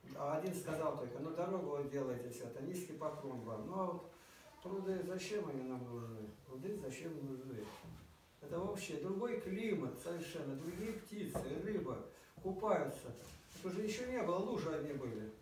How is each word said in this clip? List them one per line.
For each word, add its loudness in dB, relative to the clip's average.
А 2
один 2
сказал 2
только: -2
«Ну, 0
дорогу 2
вот 0
делаете, 2
всё -4
это, -4
низкий -2
поклон -2
вам». -2
Ну, -2
а 6
вот -2
пруды, 2
зачем 0
они 0
нам -2
нужны? -4
Пруды -2
зачем -4
нужны? -4
Это -2
вообще 0
другой 2
климат 2
совершенно, -2
другие -2
птицы, -2
рыба 2
купаются. 4
Это 0
уже 2
ничего 2
не 2
было, 6
лужи 2
одни 0
были. -2